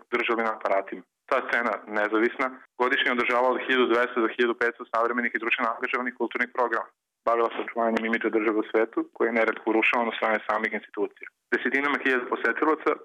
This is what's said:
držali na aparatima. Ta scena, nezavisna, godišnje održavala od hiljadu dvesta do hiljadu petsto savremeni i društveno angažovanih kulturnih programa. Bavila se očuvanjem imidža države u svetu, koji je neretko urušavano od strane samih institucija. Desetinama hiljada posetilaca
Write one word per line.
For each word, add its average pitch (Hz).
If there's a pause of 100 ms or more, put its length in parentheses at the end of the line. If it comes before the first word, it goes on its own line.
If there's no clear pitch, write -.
(100)
držali 117
na 110
aparatima. 98 (280)
Ta 135
scena, 120 (240)
nezavisna, 110 (320)
godišnje 127
održavala 123
od -
hiljadu 127
dvesta 120
do 110
hiljadu 117
petsto 120 (100)
savremeni 117
i 110
društveno 117
angažovanih 123
kulturnih 120
programa. 117 (380)
Bavila 117
se 107
očuvanjem 113
imidža 113
države 107
u 107
svetu, 113 (140)
koji 113
je 117
neretko 110
urušavano 113
od -
strane 110 (100)
samih 107
institucija. - (260)
Desetinama 135
hiljada 127
posetilaca 151 (140)